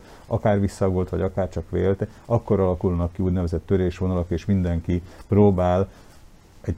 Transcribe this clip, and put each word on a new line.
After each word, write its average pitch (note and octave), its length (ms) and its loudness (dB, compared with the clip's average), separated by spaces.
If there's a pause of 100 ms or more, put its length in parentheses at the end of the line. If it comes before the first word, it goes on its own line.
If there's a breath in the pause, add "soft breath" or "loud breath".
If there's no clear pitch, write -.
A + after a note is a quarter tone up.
(280 loud breath)
akár G#2 320 0
visszagolt, F#2+ 500 -2
vagy F2 120 -2
akár F#2+ 280 -2
csak - 200 -8
vélt, F#2 380 0 (180 loud breath)
akkor G2 340 0
alakulnak F2+ 540 0
ki - 80 -6
úgynevezett F2+ 440 -2
törésvonalak, F#2 640 -2
és E2+ 160 -4
mindenki F2 560 0 (260 loud breath)
próbál F#2+ 640 4 (720 loud breath)
egy - 160 -4